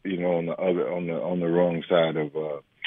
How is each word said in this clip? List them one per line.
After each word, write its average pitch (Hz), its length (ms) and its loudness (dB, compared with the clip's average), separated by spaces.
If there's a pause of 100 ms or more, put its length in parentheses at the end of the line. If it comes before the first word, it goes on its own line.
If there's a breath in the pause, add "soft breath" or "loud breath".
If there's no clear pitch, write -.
you 95 140 -4
know, 87 180 2
on 82 100 -2
the 82 100 -2
other, 90 360 0
on 90 140 -4
the, 82 80 -4
on 90 260 -2
the 85 80 0
wrong 85 400 2
side 82 280 4
of, 76 180 -4
uh, 76 260 -6 (260 loud breath)